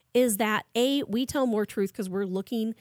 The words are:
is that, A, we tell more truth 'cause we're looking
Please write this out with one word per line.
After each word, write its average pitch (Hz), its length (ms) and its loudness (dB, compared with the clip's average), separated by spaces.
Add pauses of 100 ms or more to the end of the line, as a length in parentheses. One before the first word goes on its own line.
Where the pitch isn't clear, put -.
(140)
is 240 240 4
that, 214 280 0 (100)
A, 269 280 2
we 240 220 -2
tell 269 200 0
more 214 200 0
truth 196 280 -2
'cause 190 160 -6
we're 196 160 -2
looking 220 560 -4